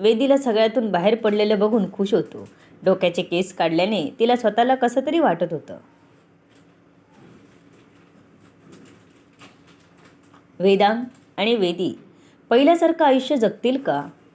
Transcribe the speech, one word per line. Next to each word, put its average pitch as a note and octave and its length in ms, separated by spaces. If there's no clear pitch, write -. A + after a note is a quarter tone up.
वेदीला A#3 360
सगळ्यातून A3+ 540
बाहेर F#3 240
पडलेलं G#3+ 440
बघून G#3+ 340
खुश G3+ 220
होतो. - 340
डोक्याचे F#3 380
केस F3+ 340
काढल्याने E3+ 640
तिला A#3+ 180
स्वतःला A#3 380
कसं B3 320
तरी D4+ 120
वाटत F3 340
होतं. - 260
वेदांग G3+ 460
आणि A3+ 200
वेदी F3 420
पहिल्यासारखं E4 540
आयुष्य C4+ 320
जगतील A#3+ 460
का, C#3+ 240